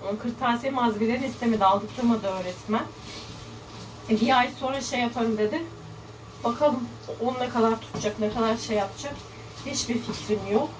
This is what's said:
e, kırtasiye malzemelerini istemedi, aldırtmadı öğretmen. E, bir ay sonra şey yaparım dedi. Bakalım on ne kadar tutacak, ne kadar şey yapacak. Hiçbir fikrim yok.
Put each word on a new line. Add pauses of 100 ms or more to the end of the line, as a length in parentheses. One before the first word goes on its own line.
(120)
e,
kırtasiye
malzemelerini
istemedi,
aldırtmadı
öğretmen. (1300)
E,
bir
ay
sonra
şey
yaparım
dedi. (800)
Bakalım (340)
on
ne
kadar
tutacak,
ne
kadar
şey
yapacak. (500)
Hiçbir
fikrim
yok. (100)